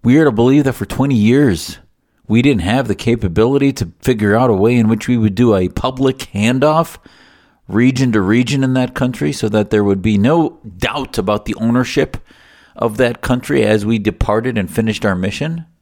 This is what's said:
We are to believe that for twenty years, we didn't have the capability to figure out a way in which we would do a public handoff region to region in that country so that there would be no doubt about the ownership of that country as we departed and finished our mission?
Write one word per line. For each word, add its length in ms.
We 160
are 60
to 60
believe 340
that 80
for 120
twenty 300
years, 640
we 160
didn't 180
have 260
the 60
capability 800
to 180
figure 340
out 160
a 20
way 220
in 120
which 200
we 100
would 160
do 220
a 120
public 500
handoff 640
region 440
to 100
region 420
in 120
that 180
country 400
so 160
that 220
there 120
would 200
be 120
no 440
doubt 400
about 280
the 100
ownership 640
of 220
that 260
country 420
as 180
we 140
departed 640
and 100
finished 360
our 100
mission? 500